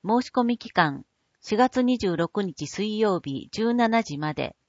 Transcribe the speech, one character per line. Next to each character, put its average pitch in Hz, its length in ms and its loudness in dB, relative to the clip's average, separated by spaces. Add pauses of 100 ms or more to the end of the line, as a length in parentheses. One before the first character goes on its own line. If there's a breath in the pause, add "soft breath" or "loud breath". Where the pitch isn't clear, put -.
申 233 160 2
し - 60 -8
込 247 160 0
み 233 120 0
期 - 140 -16
間、 143 340 0 (360)
四 - 160 -2
月 254 260 4
二 247 160 2
十 185 180 0
六 170 280 -2
日 151 240 -6
水 214 280 -4
曜 208 220 2
日 135 320 -6
十 233 240 0
七 226 300 2
時 143 140 -8
ま 151 160 -4
で。 143 200 -6 (140)